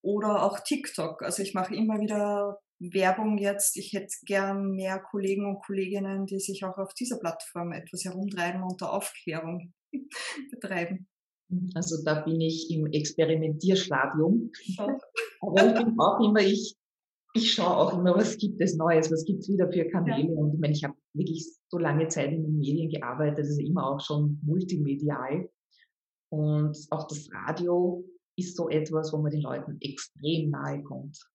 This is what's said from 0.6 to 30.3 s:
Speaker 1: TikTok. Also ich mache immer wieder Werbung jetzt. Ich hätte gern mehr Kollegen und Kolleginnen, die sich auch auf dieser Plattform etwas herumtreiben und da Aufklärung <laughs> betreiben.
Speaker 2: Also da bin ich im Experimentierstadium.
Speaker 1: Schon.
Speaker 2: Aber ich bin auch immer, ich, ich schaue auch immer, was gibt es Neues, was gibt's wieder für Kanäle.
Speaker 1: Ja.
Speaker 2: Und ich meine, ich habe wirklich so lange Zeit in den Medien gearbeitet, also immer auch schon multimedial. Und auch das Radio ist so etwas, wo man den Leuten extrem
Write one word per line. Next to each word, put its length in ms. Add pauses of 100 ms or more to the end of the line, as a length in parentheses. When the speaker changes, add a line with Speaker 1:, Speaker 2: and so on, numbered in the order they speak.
Speaker 1:
TikTok. 600
Also 220
ich 100
mache 220
immer 240
wieder 600 (200)
Werbung 580
jetzt. 400
Ich 160
hätte 200 (120)
gern 460
mehr 280
Kollegen 460
und 180
Kolleginnen, 640
die 140
sich 260
auch 120
auf 180
dieser 240
Plattform 540
etwas 300
herumtreiben 600
und 180
da 60
Aufklärung 840 (200)
<laughs> 580
betreiben. 560 (680)
Speaker 2:
Also 280
da 180
bin 200
ich 300
im 160
Experimentierstadium. 1600 (260)
Speaker 1:
Schon. 220 (440)
Speaker 2:
Aber 260
ich 180
bin 140
auch 260
immer, 140
ich, 360 (600)
ich 180
schaue 220
auch 220
immer, 180
was 220
gibt 240
es 160
Neues, 340
was 140
gibt's 240
wieder 220
für 180
Kanäle. 440
Speaker 1:
Ja. 60
Speaker 2:
Und 160
ich 40
meine, 140
ich 100
habe 120 (180)
wirklich 320 (240)
so 80
lange 300
Zeit 240
in 120
den 140
Medien 320
gearbeitet, 560
also 160
immer 260
auch 120
schon 440
multimedial. 1040 (840)
Und 460 (120)
auch 180
das 260
Radio 720 (320)
ist 180
so 140
etwas, 420
wo 100
man 100
den 100
Leuten 400
extrem 680